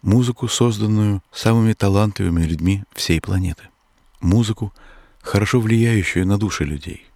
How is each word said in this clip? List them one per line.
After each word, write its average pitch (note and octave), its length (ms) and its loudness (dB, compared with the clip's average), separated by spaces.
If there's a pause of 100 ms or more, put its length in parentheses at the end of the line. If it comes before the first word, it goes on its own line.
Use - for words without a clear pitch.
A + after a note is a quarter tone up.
Музыку, A#2+ 460 0
созданную G#2+ 720 0 (100)
самыми A2+ 420 2
талантливыми G2 680 0
людьми E2+ 400 -2 (120)
всей E2 260 -2
планеты. F#2 440 -4 (540)
Музыку, G#2+ 540 0 (480)
хорошо G#2 380 0
влияющую A2 680 0
на G2+ 140 0
души G2 260 -4
людей. - 400 -10 (100)